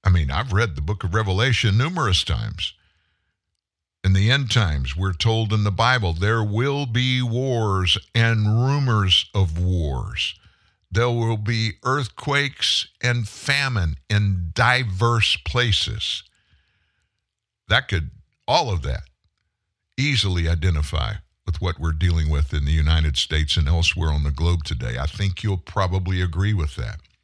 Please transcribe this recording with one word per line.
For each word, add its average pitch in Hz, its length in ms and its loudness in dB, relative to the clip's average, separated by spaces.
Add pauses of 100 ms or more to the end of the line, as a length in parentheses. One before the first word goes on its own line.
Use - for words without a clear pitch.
I 98 60 4
mean, 82 200 2
I've 104 240 -2
read 101 220 0
the 69 60 -8
book 98 220 -4
of 87 120 -4
Revelation 110 600 2
numerous 135 480 0
times. - 500 -6 (1300)
In 95 120 2
the 101 180 4
end 135 180 0
times, 73 460 0
we're 92 160 -2
told 113 400 0
in 107 140 2
the 104 60 2
Bible, 113 420 2
there 104 280 0
will 131 440 0
be 127 360 0
wars 113 760 0 (180)
and 117 500 4
rumors 123 680 2
of 87 240 2
wars. 73 760 -2 (540)
There 117 200 2
will 117 260 0
be 110 380 -2 (100)
earthquakes 139 1040 -2 (140)
and 120 260 0
famine 127 720 -2 (120)
in 98 440 2
diverse 117 840 2
places. - 880 -2 (1400)
That 123 220 0
could, 82 220 -2 (360)
all 139 240 2
of 82 120 -2
that, 64 180 -6 (960)
easily 98 500 0
identify 78 680 0 (300)
with 76 160 -4
what 90 160 -2
we're 82 140 -2
dealing 80 380 2
with 73 240 0
in 76 100 0
the 71 80 0
United 78 460 2
States 78 400 0
and 78 100 2
elsewhere 82 440 0
on 73 120 0
the 71 80 0
globe 78 320 0
today. 60 340 -6
I 69 100 -4
think 98 360 -4
you'll 101 140 -2
probably 92 640 -2
agree 92 320 0
with 80 240 -2
that. 57 240 -8 (220)